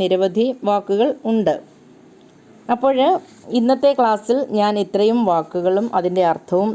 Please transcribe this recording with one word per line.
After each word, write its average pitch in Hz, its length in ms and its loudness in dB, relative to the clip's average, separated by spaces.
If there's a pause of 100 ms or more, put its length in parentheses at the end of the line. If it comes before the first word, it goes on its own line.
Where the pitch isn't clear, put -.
നിരവധി 185 440 0 (220)
വാക്കുകൾ 202 400 0 (220)
ഉണ്ട്. 202 240 0 (1200)
അപ്പോൾ 262 220 0 (640)
ഇന്നത്തെ 262 400 2
ക്ലാസ്സിൽ 226 400 0 (220)
ഞാൻ 208 120 0 (120)
ഇത്രയും 208 360 0 (100)
വാക്കുകളും 180 580 0 (100)
അതിൻ്റെ 180 340 0
അർത്ഥവും 190 420 -2